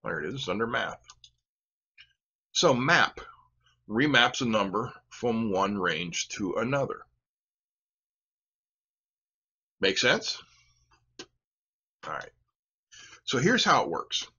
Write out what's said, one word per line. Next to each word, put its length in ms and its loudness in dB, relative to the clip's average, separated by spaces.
There 160 -4
it 140 -6
is, 160 -8
under 180 -2
map. 340 -6
So 220 4
map 480 2
remaps 540 2
a 40 0
number 460 -2
from 400 -2
one 280 0
range 520 -4
to 260 -4
another. 480 -2
Make 180 2
sense? 440 0
All 80 -8
right. 180 -10
So 140 -2
here's 260 4
how 200 6
it 60 -4
works. 380 -6